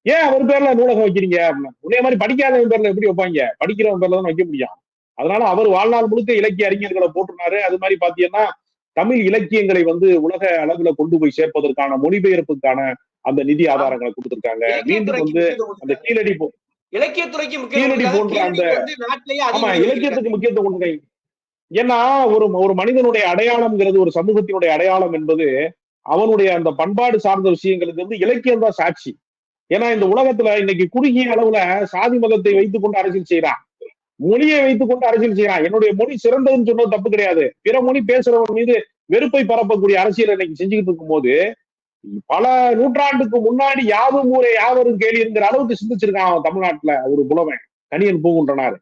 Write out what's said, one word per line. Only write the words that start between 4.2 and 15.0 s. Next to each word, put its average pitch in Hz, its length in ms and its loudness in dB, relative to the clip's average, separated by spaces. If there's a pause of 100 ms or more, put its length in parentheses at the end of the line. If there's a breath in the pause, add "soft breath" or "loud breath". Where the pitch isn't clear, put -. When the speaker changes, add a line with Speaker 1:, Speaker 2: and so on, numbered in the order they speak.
Speaker 1:
வைக்க 175 240 -2
முடியும்." 139 300 -6 (380)
அதனால 190 300 -2
அவர் 208 240 2
வாழ்நாள் 220 400 2
முழுக்க 226 260 -2
இலக்கிய 202 340 0
அறிஞர்களை 190 460 -2
போட்டுனாரு. 180 440 -4
அது 185 220 -2
மாதிரி 190 200 -4
பாத்தீங்கன்னா 175 460 0 (460)
தமிழ் 226 280 0
இலக்கியங்களை 196 640 0
வந்து 170 380 2
உலக 170 440 -2
அளவுல 170 300 0
கொண்டு 165 240 0
போய் 147 180 0
சேர்ப்பதற்கான 143 680 -2
மொழிபெயர்ப்புக்கான 151 880 0 (260)
அந்த 135 240 -2
நிதி 147 220 2
Speaker 2:
ஆமா. - 20 2
Speaker 1:
ஆதாரங்களை 131 440 -2
கொடுத்திருக்காங்க. 117 720 -4
மீண்டும் 196 320 -2